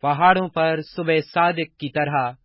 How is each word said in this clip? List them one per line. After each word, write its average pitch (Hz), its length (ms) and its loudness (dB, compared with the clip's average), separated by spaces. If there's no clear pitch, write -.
पहाड़ों 175 460 2
पर 160 320 -2
सुबह 160 400 -2
सादिक 170 580 -2
की 143 100 -8
तरह 143 420 -2